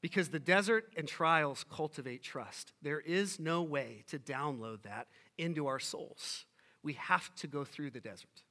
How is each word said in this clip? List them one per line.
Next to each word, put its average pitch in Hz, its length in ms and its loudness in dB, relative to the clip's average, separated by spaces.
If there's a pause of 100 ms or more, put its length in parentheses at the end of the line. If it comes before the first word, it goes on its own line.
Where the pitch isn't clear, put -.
Because 170 280 2
the 151 100 -2
desert 202 560 4
and 156 120 -2
trials 160 600 4
cultivate 131 540 -6
trust. - 480 -10 (100)
There 147 200 -2
is 185 380 2
no 165 240 2
way 135 440 -2
to 160 100 -6
download 131 680 -4
that 104 240 -8 (300)
into 160 300 0
our 131 120 0
souls. - 680 -8 (380)
We 147 100 -2
have - 420 2
to - 120 -10
go 143 180 -4
through 143 260 -8
the 120 80 -10
desert. 104 520 -16